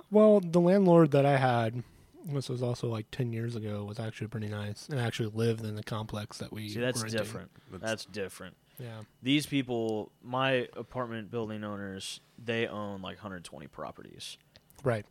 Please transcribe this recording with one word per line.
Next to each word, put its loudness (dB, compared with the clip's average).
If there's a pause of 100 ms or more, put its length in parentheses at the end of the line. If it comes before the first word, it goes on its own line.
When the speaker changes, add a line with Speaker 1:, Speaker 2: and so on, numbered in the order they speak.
(100)
Speaker 1:
Well, 10
the 2
landlord 8
that 6
I 6
had, 2 (420)
this -4
was -4
also, -2
like, -6
ten -4
years -4
ago, -6
was -10
actually -6
pretty -6
nice -8
and -4
actually -2
lived 0
in -6
the -8
complex -8
that -12
we -10
Speaker 2:
See, -6
that's -2
Speaker 1:
were -4
renting. -4
Speaker 2:
different. -6 (200)
Speaker 3:
That's -14
Speaker 2:
That's -4
different. -10 (220)
Speaker 1:
Yeah. -14 (200)
Speaker 2:
These 2
people, -2 (120)
my 0
apartment -8
building -6
owners, -10 (220)
they -2
own, -8
like, -10
hundred -12
twenty -16
properties. -14 (480)
Speaker 1:
Right. -2